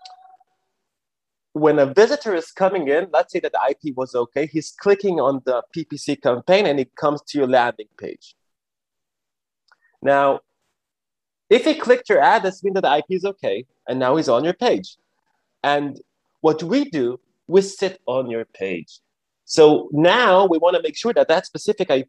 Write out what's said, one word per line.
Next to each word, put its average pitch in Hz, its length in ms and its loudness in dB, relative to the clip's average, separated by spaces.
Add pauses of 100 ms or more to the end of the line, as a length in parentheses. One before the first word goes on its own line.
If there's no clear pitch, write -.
(1500)
When 151 240 2
a 139 80 4
visitor 220 480 2
is 165 180 -6
coming 190 360 -2
in, 170 260 0
let's 180 200 0
say 180 80 -2
that 151 100 -6
the 92 100 -4
I 135 180 -2
P 151 120 -8
was 127 240 -8
okay, 135 320 -4
he's 151 240 -8
clicking 196 480 0
on 135 260 -2
the 123 160 -2 (120)
P 165 100 -8
P 143 140 -14
C 143 180 -6
campaign 160 500 0
and 143 140 0
it - 160 -6
comes 147 280 -2
to - 140 -10
your 135 100 0
landing 120 500 0
page. - 380 -18 (1700)
Now, 139 380 2 (1120)
if 240 160 4
he 311 100 2
clicked 247 340 0
your 180 100 4
ad, 185 240 4
that 185 200 -4
means 190 120 -4
that 190 60 -2
the 156 80 0
I 151 120 2
P 185 140 -6
is 180 100 -6
okay, 127 420 -6 (200)
and 127 120 -6
now 131 160 0
he's 156 140 -2
on 123 140 2
your 175 100 -2
page. 185 440 -2 (640)
And 143 400 -2 (400)
what 156 220 2
we 254 220 0
do, 127 340 -4 (280)
we 185 140 4
sit 190 460 -6
on 123 240 -4
your 113 140 -6
page. - 560 -10 (460)
So 151 440 4
now 190 560 4
we 165 100 2
wanna 170 240 0
make 156 160 -8
sure 233 160 -4
that 139 140 2
that 170 180 0
specific 180 460 -4
I 135 180 0